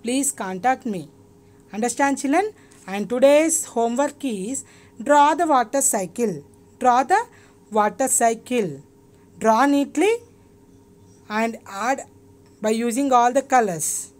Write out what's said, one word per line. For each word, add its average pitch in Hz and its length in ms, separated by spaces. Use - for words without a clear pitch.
please 262 300
contact 214 540
me. 180 240
Understand, 254 460
children? 349 340
And 196 240
today's 285 560
homework 240 580
is 226 400
draw 285 320
the 330 120
water 269 360
cycle. 190 600
Draw 247 240
the 381 240
water 214 380
cycle. 226 760
Draw 220 280
neatly 285 480
and 220 380
add 226 340
by 214 100
using 240 420
all 247 200
the 269 100
colors. 208 760